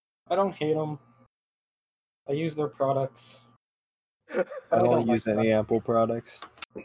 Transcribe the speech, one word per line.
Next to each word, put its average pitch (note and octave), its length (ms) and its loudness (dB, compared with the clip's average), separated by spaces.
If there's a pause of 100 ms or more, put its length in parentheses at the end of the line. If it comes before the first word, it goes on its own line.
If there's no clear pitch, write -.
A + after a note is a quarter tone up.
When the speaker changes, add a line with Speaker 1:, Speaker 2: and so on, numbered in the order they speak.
(300)
Speaker 1:
I F3+ 60 0
don't F#3+ 180 0
hate D#3 240 -2
'em. D3+ 220 -4 (1300)
I C#3 60 -2
use D3+ 220 -2
their D3+ 120 0
products. C3+ 720 -2 (520)
Speaker 2:
<laughs> - 420 -20
I - 80 0 (280)
Speaker 1:
I - 60 4
Speaker 2:
don't A#2+ 140 6
Speaker 1:
don't A2+ 160 2
Speaker 2:
use A2+ 200 0
Speaker 1:
like G#2+ 100 0
Speaker 2:
any A2 140 2
Speaker 1:
them. G#2+ 80 4
Speaker 2:
Apple A2 220 0
products. A#2 600 -2 (440)